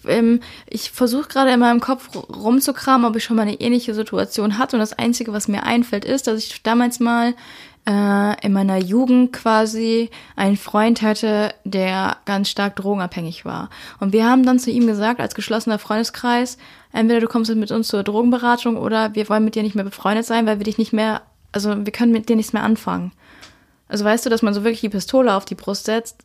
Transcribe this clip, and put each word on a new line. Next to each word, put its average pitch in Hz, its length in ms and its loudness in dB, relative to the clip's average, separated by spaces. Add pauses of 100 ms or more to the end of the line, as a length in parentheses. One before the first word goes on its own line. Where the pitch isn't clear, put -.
ähm, 233 340 4 (280)
ich - 220 -10
versuch 254 360 -2
gerade 269 240 2
in 247 80 4
meinem 240 200 4
Kopf 254 340 -6
r-, - 80 -8
rumzukramen, 247 840 0
ob 220 80 0
ich 220 80 -2
schon 233 120 -2
mal 220 80 2
eine 208 160 -4
ähnliche 240 360 0
Situation 208 640 -2
hatte. 262 160 -2
Und 233 40 2
das 214 140 -2
Einzige, 233 400 -2
was 214 140 -6
mir 202 160 -2
einfällt, 240 420 0
ist, 269 220 -2
dass 220 120 0
ich - 220 -12
damals 240 380 0
mal 233 340 0 (540)
äh, 202 580 0
in 208 80 2
meiner 196 240 2
Jugend 247 560 4
quasi 226 760 0 (260)
einen 202 220 2
Freund 220 440 2
hatte, 214 520 0 (100)
der 190 600 -2
ganz 202 240 -2
stark 202 260 -4
drogenabhängig 185 680 -6
war. - 240 -10 (300)
Und 196 140 -2
wir 220 140 4
haben 254 180 6
dann 254 140 4
zu 247 120 -4
ihm 240 160 4
gesagt, 214 320 0
als - 160 -6
geschlossener 220 440 -2
Freundeskreis, 240 760 -2 (340)
„Entweder 226 280 2
du 226 80 0
kommst 226 260 0
mit 214 180 -2
uns 226 160 -2
zur 196 160 -2
Drogenberatung 240 720 2
oder 220 380 -2
wir 208 140 -4
wollen 214 160 2
mit 220 100 -2
dir 220 80 -2
nicht 208 120 -4
mehr 202 100 -2
befreundet 208 400 -2
sein, 226 220 0
weil 214 120 0
wir 208 60 -4
dich 208 120 -4
nicht 220 160 -2
mehr, 214 280 0 (300)
also 208 340 -4
wir 208 80 -6
können 233 180 2
mit 220 180 0
dir 233 60 4
nichts 220 180 -2
mehr 214 100 -2
anfangen.“ 180 480 -2 (760)
Also 208 160 -6
weißt 220 220 2
du, 247 60 0
dass 226 100 2
man 202 140 2
so 202 80 -4
wirklich 226 180 0
die 214 80 -2
Pistole 220 460 2
auf 196 100 -2
die - 80 -10
Brust 202 320 -8
setzt? 226 400 -4